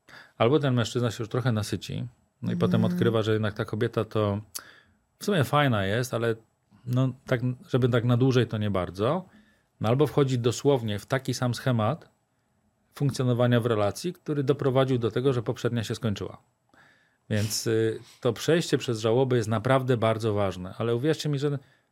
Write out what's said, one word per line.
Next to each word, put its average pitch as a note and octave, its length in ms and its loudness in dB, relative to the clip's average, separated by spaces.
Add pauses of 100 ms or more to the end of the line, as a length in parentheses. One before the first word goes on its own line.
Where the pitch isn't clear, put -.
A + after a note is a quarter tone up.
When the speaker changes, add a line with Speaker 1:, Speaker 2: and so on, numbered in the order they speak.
(380)
Speaker 1:
Albo B2 200 4
ten C#3 160 0
mężczyzna A#2+ 360 0
się - 120 -8
już G#2 60 -8
trochę B2+ 240 0
nasyci, G#2+ 540 -4 (360)
no A#2 100 -4
i A2+ 40 -2
potem - 240 2
Speaker 2:
Mhm. A2+ 140 2
Speaker 1:
odkrywa, A2+ 280 2
że A2 100 0
jednak G#2+ 220 0
ta A2+ 100 -6
kobieta A2+ 400 -2
to G#2 360 -2 (760)
w - 60 -16
sumie F#3 200 2
fajna C3 420 2
jest, A#2+ 280 -2
ale, A#2 200 -2 (520)
no, B2+ 260 0 (140)
tak, B2+ 140 0 (280)
żeby B2+ 200 2
tak A#2+ 160 2
na B2 120 4
dłużej B2 300 4
to A2 120 -4
nie G#2 120 0
bardzo. G2 540 -2 (560)
No, G#2+ 80 0
albo C#3 180 4
wchodzi C3 320 2
dosłownie A#2 600 0
w - 80 -16
taki C3 280 -2
sam B2 200 -2
schemat A#2+ 560 -2 (840)
funkcjonowania B2 680 2
w A2+ 60 0
relacji, G#2+ 460 0
który D3 320 -4
doprowadził C3+ 540 2
do A2+ 120 0
tego, C3 220 0
że A#2+ 100 -2
poprzednia A#2+ 420 -4
się A2+ 100 -6
skończyła. G2+ 440 -4 (920)
Więc, G#2+ 360 -2
y, A2 340 0 (200)
to B2 120 2
przejście D#3+ 460 0
przez A2+ 220 -4
żałobę B2 360 2
jest G#2+ 120 0
naprawdę B2 480 2
bardzo A2 380 0
ważne. F#2+ 440 -2
Ale A#2 180 -2
uwierzcie D3+ 320 -2
mi, C#3+ 100 -2
że C#3+ 200 -2 (340)